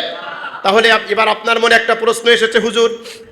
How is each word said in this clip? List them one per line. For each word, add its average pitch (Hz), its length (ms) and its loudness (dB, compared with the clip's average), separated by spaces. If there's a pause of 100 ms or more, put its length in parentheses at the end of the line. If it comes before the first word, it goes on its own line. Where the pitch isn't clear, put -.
(640)
তাহলে 226 300 4
আপ-, 220 180 0
এবার 214 180 0
আপনার 226 320 0
মনে 233 140 4
একটা 226 200 2
প্রশ্ন 226 340 -2
এসেছে, 226 300 4
"হুজুর, 226 460 -2 (280)